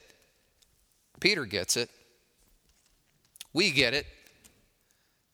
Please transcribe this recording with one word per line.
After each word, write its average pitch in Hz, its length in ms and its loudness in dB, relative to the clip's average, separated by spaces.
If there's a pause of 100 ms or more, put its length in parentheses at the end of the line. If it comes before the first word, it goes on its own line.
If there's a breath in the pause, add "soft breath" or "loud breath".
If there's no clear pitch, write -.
(1200)
Peter 175 260 0
gets 95 320 -2
it. 117 140 -4 (1600)
We 175 200 2
get 131 220 2
it. 143 120 -4 (1300)